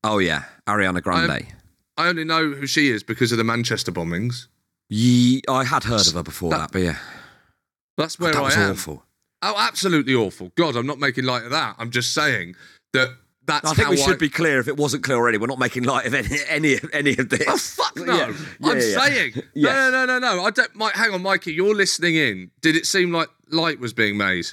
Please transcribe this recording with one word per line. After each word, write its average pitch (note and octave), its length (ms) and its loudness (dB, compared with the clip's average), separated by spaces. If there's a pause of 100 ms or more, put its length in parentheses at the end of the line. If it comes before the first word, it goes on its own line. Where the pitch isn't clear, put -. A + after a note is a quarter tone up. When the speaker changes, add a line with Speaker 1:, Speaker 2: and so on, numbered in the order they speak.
Speaker 1:
Oh, G#2+ 140 0
yeah. D#2+ 260 0 (240)
Ariana F#2+ 340 0
Grande. F2+ 460 -2 (500)
Speaker 2:
I, D#3 60 0
I E3+ 60 2
only D#3+ 160 -2
know D#3+ 260 0
who C#3 160 -6
she D3 220 4
is G#2+ 120 0
because - 300 0
of A#2+ 60 0
the A2+ 80 2
Manchester A2+ 460 -2
bombings. F2 560 -4 (420)
Speaker 1:
Ye-, B2 580 4
I C3 160 0
had B2+ 220 0
heard G#2+ 220 2
of D#2+ 60 0
her E2 100 -4
before E2 280 -6
Speaker 2:
That D#2+ 80 0
Speaker 1:
that, D2+ 140 -8
but F#2+ 80 0
yeah. E2 160 0 (1000)
Speaker 2:
That's D#3+ 200 -4
Speaker 1:
God, F3 80 -4
Speaker 2:
where D#3+ 80 2
Speaker 1:
that D3 60 2
Speaker 2:
I - 40 0
Speaker 1:
was C#3 140 2
Speaker 2:
am. E3 140 2
Speaker 1:
awful. - 320 -8 (420)
Speaker 2:
Oh, G#3 120 -2
absolutely F3 580 2
awful. F#2+ 400 -2
God, D3+ 220 2
I'm A#2+ 100 -2
not C#3 120 -6
making C3+ 260 -2
light B2 180 -2
of A#2+ 80 -12
that. C3+ 260 -4
I'm A#2 140 -8
just A#2+ 220 -2
saying A2+ 420 0 (380)
that B2+ 160 4 (360)
that's D3 240 -2
Speaker 1:
I D#3+ 40 0
think D3+ 120 4
Speaker 2:
how C#3+ 60 2
Speaker 1:
we F3+ 60 4
should C#3 180 4
Speaker 2:
I - 20 -12
Speaker 1:
be D#3 120 0
clear, D3+ 300 2
if B2 100 -2
it C#3 80 -4
wasn't C#3+ 260 0
clear C3 140 0
already, A#2 200 4
we're A2 100 0
not B2+ 120 -4
making B2 240 0
light B2+ 220 0
of A#2+ 80 -2
any, C3+ 240 -2 (100)
any, D3+ 300 2 (160)
any C#3+ 240 2
of C3 100 0
this. - 180 0
Speaker 2:
Oh, - 120 0
fuck - 400 -6
no. B3+ 180 -2
Speaker 1:
Yeah, C#3 120 0 (340)
yeah, - 100 0
Speaker 2:
I'm A#3+ 80 0
Speaker 1:
yeah. A#3+ 260 2
Speaker 2:
saying. A3 280 -2 (200)
Speaker 1:
Yes. C4 220 2
Speaker 2:
No, C4 160 2
no, C4 140 2
no, B3+ 140 0
no, B3 180 0
no. F3+ 80 -4
I A3 40 2
don't, A#3 260 0
Mike, G#3+ 200 -2
hang G#3+ 180 0
on, F3+ 80 -2
Mikey, F#3+ 320 -2
you're G3 220 2
listening F3 400 2
in. G#2 360 0 (100)
Did D#3+ 160 4
it D#3+ 80 -2
seem F3+ 260 2
like E3 160 -2 (220)
light D#3+ 320 -2
was A#2 100 -6
being G#2 240 0
made? F#2 380 0